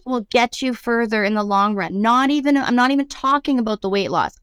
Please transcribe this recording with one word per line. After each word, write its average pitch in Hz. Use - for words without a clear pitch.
will 247
get 247
you 262
further 226
in 208
the 214
long 202
run. 185
Not 247
even, 285
I'm 247
not 247
even 277
talking 277
about 220
the 196
weight 196
loss. 147